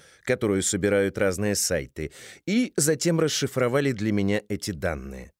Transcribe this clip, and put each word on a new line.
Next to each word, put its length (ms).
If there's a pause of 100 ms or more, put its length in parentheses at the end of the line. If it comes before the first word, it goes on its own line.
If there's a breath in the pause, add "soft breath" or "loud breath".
(240 loud breath)
которую 380
собирают 540
разные 380
сайты, 560 (340 loud breath)
и 320
затем 440
расшифровали 720
для 200
меня 360
эти 240
данные. 680